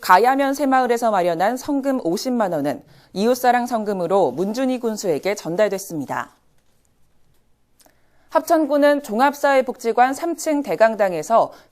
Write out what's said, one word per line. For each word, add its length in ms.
가야면 540
새마을에서 560
마련한 460
성금 480
오십만 480
원은 320
이웃사랑 540
성금으로 640
문준희 480
군수에게 560
전달됐습니다. 960
합천군은 760
종합사회복지관 1120
삼 220
층 260
대강당에서 920